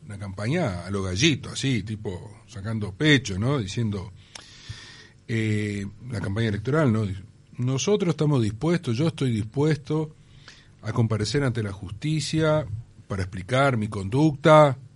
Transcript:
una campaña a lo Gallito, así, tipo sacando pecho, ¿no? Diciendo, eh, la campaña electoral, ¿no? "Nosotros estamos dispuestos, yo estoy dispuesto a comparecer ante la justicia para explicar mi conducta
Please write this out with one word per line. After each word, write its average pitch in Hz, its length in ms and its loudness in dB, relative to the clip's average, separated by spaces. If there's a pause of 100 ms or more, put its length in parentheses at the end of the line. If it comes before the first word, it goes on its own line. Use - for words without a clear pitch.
una 101 140 -14
campaña 104 640 -4
a 92 60 -10
lo 98 140 -2
Gallito, 110 460 0
así, 127 340 -2
tipo 107 640 -10
sacando 104 440 -6
pecho, 127 460 2
¿no? 135 220 0
Diciendo, 101 520 -4 (1120)
eh, 107 600 -2 (240)
la 104 100 -6
campaña 110 280 -2
electoral, 127 440 2
¿no? 110 140 0 (500)
"Nosotros 135 540 0
estamos 151 320 2
dispuestos, 117 560 0
yo 156 100 2
estoy 139 220 0
dispuesto 147 840 -2 (680)
a 107 100 -8
comparecer 110 520 0
ante 117 180 -2
la 98 100 -4
justicia 151 920 -2 (400)
para 95 160 -4
explicar 120 560 0
mi 104 100 -2
conducta 139 880 6 (180)